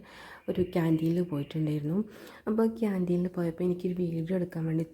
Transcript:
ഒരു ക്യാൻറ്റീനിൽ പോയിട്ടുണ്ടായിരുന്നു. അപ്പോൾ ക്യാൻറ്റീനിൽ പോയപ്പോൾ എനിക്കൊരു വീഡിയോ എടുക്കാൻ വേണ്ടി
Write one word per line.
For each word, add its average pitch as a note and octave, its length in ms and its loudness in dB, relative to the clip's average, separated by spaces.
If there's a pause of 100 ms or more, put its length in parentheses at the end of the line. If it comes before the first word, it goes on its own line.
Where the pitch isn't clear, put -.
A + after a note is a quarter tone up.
(500)
ഒരു F#3 160 2 (100)
ക്യാൻറ്റീനിൽ E3 560 4
പോയിട്ടുണ്ടായിരുന്നു. D3+ 680 0 (500)
അപ്പോൾ A3+ 220 2 (120)
ക്യാൻറ്റീനിൽ F3+ 460 2
പോയപ്പോൾ F3 360 -2
എനിക്കൊരു F3+ 400 0
വീഡിയോ E3 360 0
എടുക്കാൻ E3+ 260 -2
വേണ്ടി D#3+ 280 2